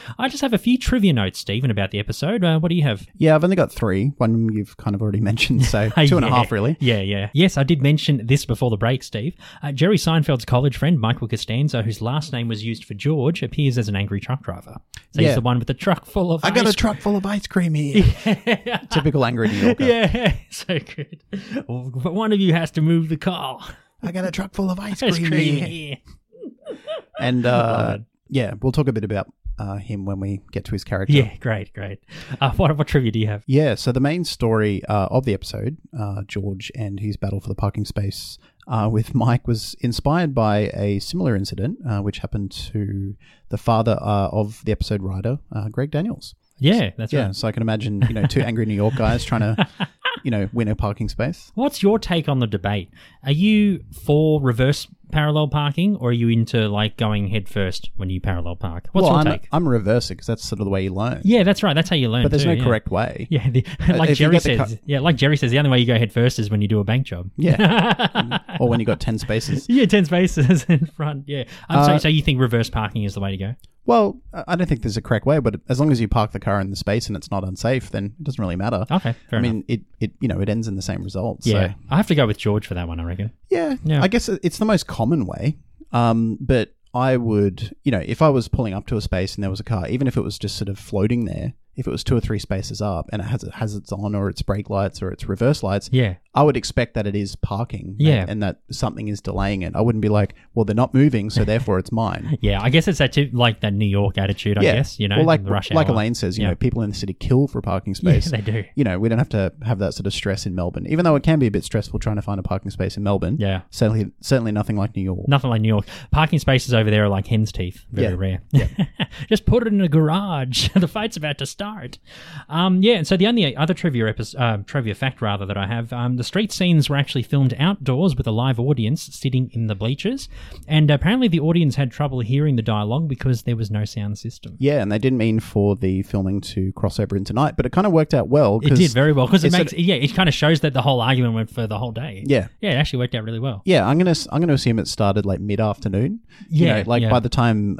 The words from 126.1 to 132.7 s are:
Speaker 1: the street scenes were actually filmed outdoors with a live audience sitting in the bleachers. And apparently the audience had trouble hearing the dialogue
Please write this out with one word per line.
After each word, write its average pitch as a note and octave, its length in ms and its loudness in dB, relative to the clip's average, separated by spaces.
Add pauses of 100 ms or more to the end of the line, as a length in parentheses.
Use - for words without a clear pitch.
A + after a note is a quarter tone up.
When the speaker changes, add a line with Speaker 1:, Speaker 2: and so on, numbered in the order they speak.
Speaker 1:
the B2 60 -4
street G3+ 280 -2
scenes E3+ 380 4
were C#3+ 80 0
actually C#3 260 -2
filmed C3+ 340 2
outdoors D3+ 580 0
with A#2 120 -2
a A2+ 40 0
live A#2+ 280 0
audience B2+ 420 0
sitting B2+ 520 -2
in A2+ 140 -2
the G#2+ 80 -2
bleachers. C#3 540 -4 (380)
And D#3 240 4
apparently A3+ 360 2
the E3+ 120 2
audience D#3+ 360 2
had C3+ 160 0
trouble C3 280 -4
hearing C3+ 380 2
the A2+ 40 0
dialogue A2 460 -2